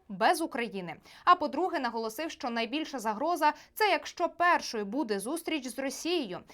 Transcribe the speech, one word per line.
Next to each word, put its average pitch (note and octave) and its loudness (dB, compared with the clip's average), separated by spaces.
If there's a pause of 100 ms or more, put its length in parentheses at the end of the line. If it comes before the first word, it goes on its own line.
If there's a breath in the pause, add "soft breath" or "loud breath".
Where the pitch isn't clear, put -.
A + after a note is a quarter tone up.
без A#3 4
України. G3 -4 (280 loud breath)
А F4 8
по-друге, D#4+ 0
наголосив, A#3 -4
що B3+ -6
найбільша A#3+ -2
загроза — D4 2 (220 loud breath)
це G#4+ 4
якщо E4+ 0
першою D#4 2
буде G#3+ -2
зустріч D4+ -4
з A3+ -6
Росією. C4+ -2 (160)